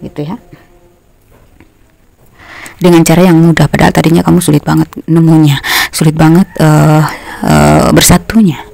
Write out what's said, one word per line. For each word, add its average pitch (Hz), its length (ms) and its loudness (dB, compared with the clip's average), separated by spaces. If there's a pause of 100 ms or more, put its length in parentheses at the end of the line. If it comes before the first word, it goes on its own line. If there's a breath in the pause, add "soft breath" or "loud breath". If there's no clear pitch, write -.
gitu, 147 240 -12
ya. 190 80 -12 (2500 loud breath)
Dengan 175 240 4
cara 165 160 2
yang 175 160 2
mudah, 160 320 2
padahal - 240 -2
tadinya 160 320 -2
kamu 175 160 0
sulit 151 240 0
banget 160 240 -2 (160)
nemunya, 160 480 2 (400 loud breath)
sulit 156 240 0
banget, 165 280 2 (120)
eh, 156 440 2 (440 loud breath)
eh, 151 480 2
bersatunya. 180 640 0 (140)